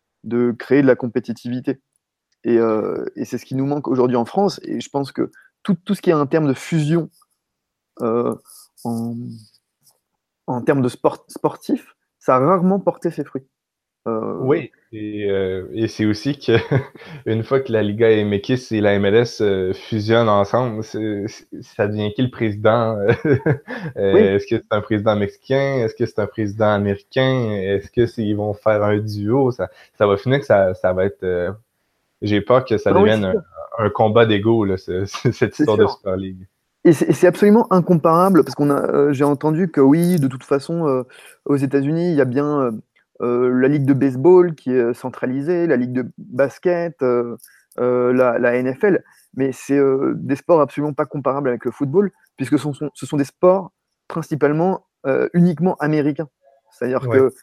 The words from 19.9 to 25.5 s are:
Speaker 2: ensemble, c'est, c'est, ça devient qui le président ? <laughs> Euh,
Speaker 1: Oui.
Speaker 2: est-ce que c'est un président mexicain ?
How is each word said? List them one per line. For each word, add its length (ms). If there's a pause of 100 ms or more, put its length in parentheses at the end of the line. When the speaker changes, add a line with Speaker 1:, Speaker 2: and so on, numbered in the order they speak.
Speaker 2:
ensemble, 520
c'est, 460
c'est, 340
ça 260
devient 260
qui 80
le 100
président ? 680
<laughs> 60 (880)
Euh, 160
Speaker 1:
Oui. 80
Speaker 2:
est-ce 240
que 120
c'est 160
un 80
président 340
mexicain ? 640